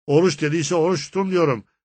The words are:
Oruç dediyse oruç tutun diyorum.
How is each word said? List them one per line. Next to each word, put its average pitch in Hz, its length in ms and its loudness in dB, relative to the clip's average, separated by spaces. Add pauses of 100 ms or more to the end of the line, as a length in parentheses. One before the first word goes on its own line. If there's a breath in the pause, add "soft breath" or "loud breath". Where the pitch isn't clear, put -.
Oruç 156 340 2
dediyse 156 340 -2
oruç 170 320 0
tutun 190 240 -4
diyorum. 151 340 0 (200)